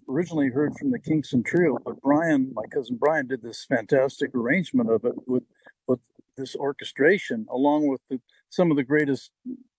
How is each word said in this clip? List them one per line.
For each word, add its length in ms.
originally 400
heard 280
from 140
the 80
Kingston 440
Trio, 420
but 160
Brian, 520
my 160
cousin 300
Brian, 280
did 140
this 220
fantastic 720
arrangement 560
of 140
it 100
with, 160
with 120
this 180
orchestration, 960
along 360
with 120
the, 100
some 220
of 60
the 60
greatest 480